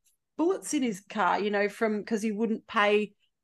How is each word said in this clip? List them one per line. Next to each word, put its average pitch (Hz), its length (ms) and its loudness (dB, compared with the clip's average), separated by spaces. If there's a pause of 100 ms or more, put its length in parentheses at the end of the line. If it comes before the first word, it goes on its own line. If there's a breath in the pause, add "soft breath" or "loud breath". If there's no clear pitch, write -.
(360)
bullets 339 380 -2
in 294 80 0
his 226 180 -2
car, 185 400 0
you 202 100 -2
know, 202 180 0
from, 214 360 -2
'cause 220 180 -4
he 226 80 0
wouldn't 214 360 -2
pay 208 460 4 (320)